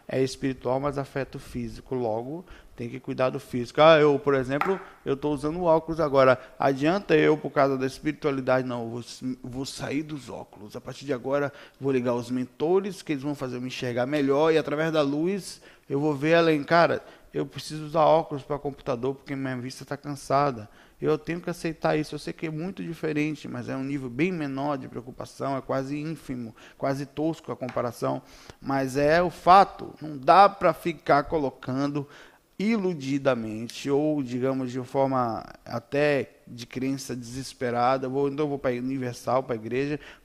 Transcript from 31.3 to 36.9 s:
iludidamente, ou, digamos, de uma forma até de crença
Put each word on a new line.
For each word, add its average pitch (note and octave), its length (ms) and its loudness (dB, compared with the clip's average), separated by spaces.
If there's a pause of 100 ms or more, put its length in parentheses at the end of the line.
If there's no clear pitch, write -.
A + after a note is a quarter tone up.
iludidamente, C3+ 1300 0
ou, D3 320 2
digamos, B2+ 480 -2
de C3 80 -6
uma B2 60 -6
forma B2+ 600 0 (180)
até C#3 680 -2 (160)
de A#2+ 180 -14
crença C3+ 500 -6